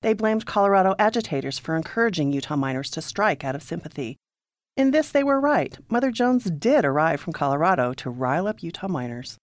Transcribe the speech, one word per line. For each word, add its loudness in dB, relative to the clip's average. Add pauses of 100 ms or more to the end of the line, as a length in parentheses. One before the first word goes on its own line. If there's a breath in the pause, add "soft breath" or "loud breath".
They 2
blamed 0
Colorado 4
agitators 0
for -4
encouraging 0
Utah -4
miners -2
to -8
strike -2
out -4
of -10
sympathy. -8 (640)
In 4
this, 2
they 2
were 2
right. 0 (120)
Mother 2
Jones 2
did 2
arrive 2
from -8
Colorado 2
to -8
rile -2
up -8
Utah -10
miners. -6